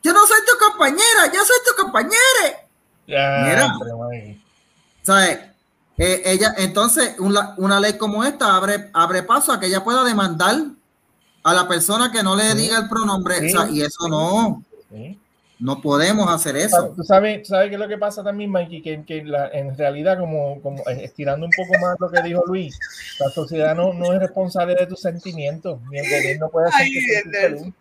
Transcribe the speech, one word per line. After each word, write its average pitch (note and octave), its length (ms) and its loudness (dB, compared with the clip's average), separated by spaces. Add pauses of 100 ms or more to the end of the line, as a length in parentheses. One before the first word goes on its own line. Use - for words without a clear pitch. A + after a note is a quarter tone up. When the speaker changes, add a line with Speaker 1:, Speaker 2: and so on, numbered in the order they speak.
Speaker 1:
"Yo E4+ 120 0
no G#4 120 8
soy A4+ 120 6 (100)
tu A#4+ 180 6
compañera, G4+ 680 4
yo F#4 100 2
soy B4 140 4 (180)
tu F#4+ 80 0
compañera". D4+ 320 0 (920)
Speaker 2:
Ya, C#3 380 0
Speaker 1:
Mira. - 360 2
Speaker 2:
pero, A#2 280 -10
ay. G#2 320 -14 (600)
Speaker 1:
¿Sabes? F#3+ 380 2 (580)
Eh, F3+ 260 0
ella, F#3+ 340 2
entonces, G#3+ 640 0
una, G3+ 380 0
una G3 240 2
ley G#3 160 0
como G#3+ 260 -2
esta B3+ 320 2
abre, G3 380 0
abre E3+ 300 2
paso B3+ 280 2
a A#3 80 0
que F#3 60 -4
ella F#3+ 180 0
pueda B3 220 2
demandar F#3+ 500 2 (880)
a E3 100 4
la F3+ 140 2
persona G3+ 420 0
que A3+ 140 -2
no F#3+ 140 2
le G#3+ 140 2
Speaker 2:
Sí. G#3+ 60 2
Speaker 1:
diga A3 220 0
el A3 80 -4
pronombre, G3 520 -2
Speaker 2:
Sí. D#3 80 -2
Speaker 1:
o - 20 0
sea, F3 200 2
y D3+ 120 0
eso D3 260 -4
no, F3 560 0 (260)
Speaker 2:
Sí. B2+ 300 -16 (380)
Speaker 1:
no C3+ 240 -6
podemos F3 480 2
hacer D#3 260 0
eso. F3 400 0
Speaker 2:
¿Tú F3+ 80 -8
sabes, G#3 400 2
tú - 60 -20
sabes G3 180 2
qué G3+ 80 -8
es G3 60 -8
lo G#3 80 -6
que G#3 80 -6
pasa G#3 260 -6
también, G3+ 260 -6
Mikey? E3+ 320 -4
Que, D#3 220 -10
que D#3 220 -10
la, C#3+ 240 -4
en C#3 280 -8
realidad, D3+ 400 -2
como, D#3 440 -6
como, C#3+ 260 -10
eh, B2+ 160 -6
estirando D3 420 -6
un E3+ 60 -4
poco F#3 300 -2
más F3+ 180 -2
lo F3+ 100 -4
que E3+ 120 2
dijo E3+ 240 -2
Luis, F3+ 340 -6 (400)
la C#3 120 -2
sociedad D#3 440 -2
no, F3+ 180 0
no F3 200 -2
es F#3+ 60 2
responsable F3+ 560 -2
de F3+ 120 2
tus F#3 140 -12
sentimientos, E3 800 -8 (100)
ni C#3+ 80 -8
el C#3+ 100 -6
gobierno D#3 400 -2
puede E3 200 2
hacer C4+ 140 4
Speaker 3:
Ay, C4+ 100 0
Speaker 2:
que C4 80 -2
seas G#3+ 220 0
Speaker 3:
Dios G#3 180 -12
Speaker 2:
feliz. E3 400 -2